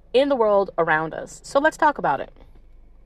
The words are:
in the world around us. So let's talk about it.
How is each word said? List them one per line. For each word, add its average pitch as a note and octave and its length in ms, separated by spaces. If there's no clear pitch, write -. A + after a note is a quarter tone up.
in C#4 160
the C4+ 80
world G3+ 400
around D#3+ 360
us. - 300
So - 160
let's D#4 160
talk D4 220
about E3 240
it. - 100